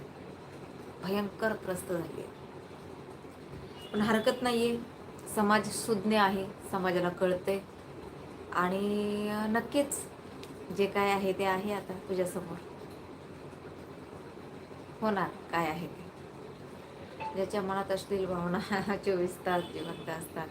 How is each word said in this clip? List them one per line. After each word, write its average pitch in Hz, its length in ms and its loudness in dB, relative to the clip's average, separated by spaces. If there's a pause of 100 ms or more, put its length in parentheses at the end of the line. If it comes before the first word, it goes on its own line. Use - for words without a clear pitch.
(1040)
भयंकर 202 500 2
त्रस्त 185 400 -2
झाली 165 280 -2
आहे. - 100 -6 (1600)
पण 214 80 4
हरकत 220 420 6
नाहीये, 233 360 4 (560)
समाज 208 340 6
सुज्ञ 214 500 4
आहे, 190 280 6 (240)
समाजाला 180 380 4
कळतंय. 180 520 4 (920)
आणि 208 760 2 (200)
नक्कीच 233 520 4 (760)
जे 202 100 6
काय 202 240 4
आहे 196 220 4
ते 196 120 2
आहे 190 280 4
आता 190 200 -4 (160)
तुझ्यासमोर, 175 480 0 (2500)
होणार 196 280 2 (240)
काय 170 140 2
आहे 160 200 -2
ते. - 200 -10 (1300)
ज्याच्या 196 280 0
मनात 190 280 0
असतील 190 360 0
भावना 185 680 0
<laughs> - 0 -
चोवीस 185 500 2
तास 175 180 4
जिवंत 165 440 -6
असतात, 165 420 -4